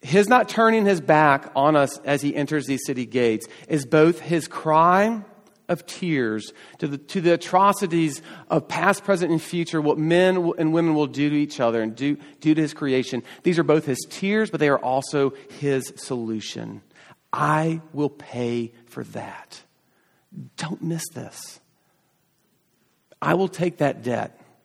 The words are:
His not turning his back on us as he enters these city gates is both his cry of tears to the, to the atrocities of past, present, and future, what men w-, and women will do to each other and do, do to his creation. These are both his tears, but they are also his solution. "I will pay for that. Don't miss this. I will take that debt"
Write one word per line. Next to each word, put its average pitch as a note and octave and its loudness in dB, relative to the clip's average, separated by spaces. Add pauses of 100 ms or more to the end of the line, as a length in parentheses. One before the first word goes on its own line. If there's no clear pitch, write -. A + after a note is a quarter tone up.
His F#3+ 2
not B3 4
turning A3+ 4
his G3 4
back D3+ 4
on D3 4
us C3+ 0
as C#3 -2
he C#3+ -4
enters C#3+ -2
these C3 -4
city B2+ -6
gates A2+ 0 (220)
is D3 -2
both D#3+ 4
his D#3 -4
cry F3+ 2 (480)
of F3 -4
tears B2 -4 (280)
to D#3+ -4
the, C#3+ -6
to F3+ -6
the E3+ 4
atrocities E3+ 2 (280)
of - -2
past, F#3 0
present, F3 0
and D#3+ 0
future, E3 -4
what D3 2
men F3 4
w-, E3+ -2
and D#3+ 0
women E3 2
will D3 0
do C#3 -2
to D3 -2
each D3 -2
other A#2 2
and A2 -4
do, C#3+ -2 (240)
do D#3 4
to D#3 2
his D3+ -2
creation. C3 -2 (200)
These E3+ 2
are E3 2
both D3+ 2
his C3 -4
tears, G#3 0
but D#3 -6
they D3+ 2
are C#3+ 4
also C3+ 0 (260)
his C3+ -2
solution. A2 -8 (500)
"I D#3 0 (120)
will C#3+ -2
pay A#2+ -6 (120)
for - -14
that. - -16 (960)
Don't E3 -8
miss E3 -6 (100)
this. - -16 (1600)
I D#3 0
will F#3 0
take F3 -6
that C#3 -2
debt" A#2 -6 (260)